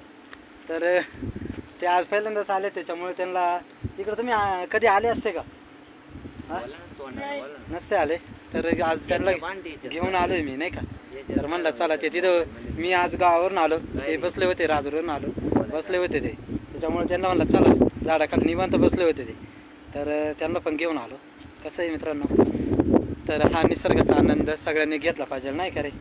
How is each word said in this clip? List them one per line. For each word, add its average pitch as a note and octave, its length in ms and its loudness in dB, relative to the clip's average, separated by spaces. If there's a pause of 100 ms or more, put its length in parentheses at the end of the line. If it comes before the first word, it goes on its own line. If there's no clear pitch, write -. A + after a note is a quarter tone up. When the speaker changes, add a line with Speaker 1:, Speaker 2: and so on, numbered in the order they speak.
(680)
Speaker 1:
तर E3+ 300 2 (840)
ते F3 40 -4
आज F3 200 4
पहिल्यांदाच G#3 440 -2
आले, G3 200 -2
त्याच्यामुळे F3 440 -6
त्यांना F3+ 460 -2 (400)
इकडं G#3 180 -4
तुम्ही, A#3+ 160 -2
आ, G3 380 0
कधी A3 160 4
आले G#3 200 4
असते A3 240 0
का? D#3+ 100 -6 (1080)
हा? E3+ 100 -6
Speaker 2:
बोला - 180 -12
ना, - 220 -20
तोंडाने C4+ 260 -12
Speaker 3:
नाही. C#4+ 160 -8
Speaker 2:
बोला D3 120 -14
ना. D3 220 -12
Speaker 1:
नसते F3+ 200 -2
आले, D#3+ 220 2 (360)
तर E3 280 0
आज D#3+ 260 0
त्यांना F3 240 2
Speaker 2:
याच्या D#3+ 160 -4
पांढरी F#3 220 -10
याच्यात C3 240 -12
Speaker 1:
घेऊन F3+ 220 -2
आलोय F3+ 260 2
मी, C3+ 140 -6
नाही E3 160 -4
का? - 80 -10 (360)
Speaker 2:
याच्यात C3+ 220 -6
Speaker 1:
तर C3+ 80 2
म्हणलं, D#3+ 260 0
चला, D#3+ 240 0
ते D3+ 140 -2
Speaker 2:
पांढरी - 0 -
Speaker 1:
तिथं F3 300 4
Speaker 2:
याच्यात - 400 -6
Speaker 1:
मी F3 140 -2
आज F3+ 220 2
गावावरून F3 420 4
आलो, D#3+ 200 4
ते D#3 200 -8
Speaker 2:
नाही. D3+ 200 -4
Speaker 1:
बसले F3+ 280 -2
होते, F3+ 220 2
राजूरवरून D3+ 420 -2
आलो, C#3 180 -4
Speaker 2:
बोला - 500 -2
Speaker 1:
बसले F3+ 200 -2
Speaker 2:
ना. F3+ 60 2
Speaker 1:
होते D#3 160 0
ते, - 140 -4 (220)
त्याच्यामुळे E3 520 -4
त्यांना F3+ 200 0
म्हणलं, E3+ 180 2
चला, - 420 6 (180)
झाडाखाली D#3+ 400 2
निवांत F3 300 2
बसले - 280 4
होते D3 200 2
ते. A2+ 100 -10 (640)
तर D3+ 440 -2
त्यांना D#3+ 200 -2
पण D#3 160 -2
घेऊन D#3 220 -2
आलो. B2 180 -8 (480)
कसं D#3 180 -8
आहे E3+ 100 0
मित्रांनो, D3 440 -2 (920)
तर D3+ 260 4
हा E3 80 4
निसर्गाचा D#3+ 540 4
आनंद D3+ 340 4
सगळ्यांनी D#3 480 0
घेतला D3+ 260 -2
पाहिजे, C3+ 280 -6
नाही E3+ 200 -4
का D3+ 120 -4
रे? C#3+ 60 -6 (120)